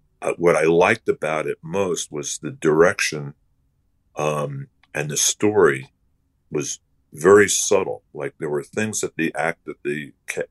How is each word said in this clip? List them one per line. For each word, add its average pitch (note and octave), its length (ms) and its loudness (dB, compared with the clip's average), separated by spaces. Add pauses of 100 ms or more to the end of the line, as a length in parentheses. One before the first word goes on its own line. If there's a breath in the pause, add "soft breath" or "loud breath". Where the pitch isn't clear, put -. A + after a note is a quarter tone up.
(200)
uh, - 180 -4
what E2+ 180 4
I D#2 80 0
liked F2 440 2
about D#2 380 -2
it C#2 160 -8
most F2 480 -4
was D2 280 -10
the D2+ 120 -8
direction, D2+ 840 2 (840)
um, D2 520 -4 (260)
and D2+ 160 -4
the D2 60 -6
story F2 760 2 (580)
was C#3+ 300 -6 (320)
very G2+ 360 6
subtle. F2 540 -2 (120)
Like, C#2+ 240 -10
there D#2+ 100 -6
were D2 140 -4
things G#2+ 400 -6
that - 140 -6
the D#2+ 180 -2
act, D#2+ 320 -6
that D2 160 -14
the D2 300 -8 (140)
ca-, - 240 -6